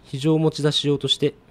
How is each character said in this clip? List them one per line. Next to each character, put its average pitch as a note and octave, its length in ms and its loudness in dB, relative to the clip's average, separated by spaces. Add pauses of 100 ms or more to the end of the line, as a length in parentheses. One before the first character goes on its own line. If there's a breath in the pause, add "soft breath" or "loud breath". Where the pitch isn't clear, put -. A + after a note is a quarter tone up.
非 - 140 -12
常 D#3 200 2
持 D#3 120 2
ち C#3+ 120 -8
出 D3 100 2
し - 160 -2
用 C#3+ 100 2
と C3+ 100 -4
し - 80 2
て - 180 0 (160)